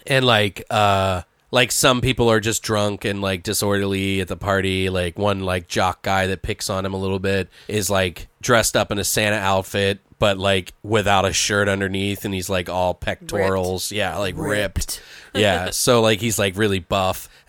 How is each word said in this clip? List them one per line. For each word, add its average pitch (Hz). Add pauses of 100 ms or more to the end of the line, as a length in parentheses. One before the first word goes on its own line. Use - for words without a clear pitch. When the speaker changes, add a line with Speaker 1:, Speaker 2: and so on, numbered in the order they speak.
Speaker 1:
and, 135
like, 104
uh, 98 (280)
like, 123
some 127
people 123
are 110
just 107
drunk 104
and, 101
like, 95
disorderly 98
at 92
the 92
party. 95
Like, 90
one, 101
like, 92
jock 92
guy 95
that 95
picks -
on 95
him 95
a 95
little 95
bit 95 (220)
is, 98
like, 95 (140)
dressed 113
up 110
in 104
a 95
Santa 107
outfit, 98 (240)
but, 101
like, 95 (120)
without 101
a 92
shirt 101
underneath, 98
and 104
he's, 92
like, 92
all 90
pectorals. 92
Speaker 2:
Ripped. 101
Speaker 1:
Yeah, 92
like, 98
ripped. 104
Speaker 2:
Ripped. -
<laughs> - (240)
Speaker 1:
Yeah, 92
so, 123
like, 110
he's, 110
like, 98
really 101
buff, 95 (220)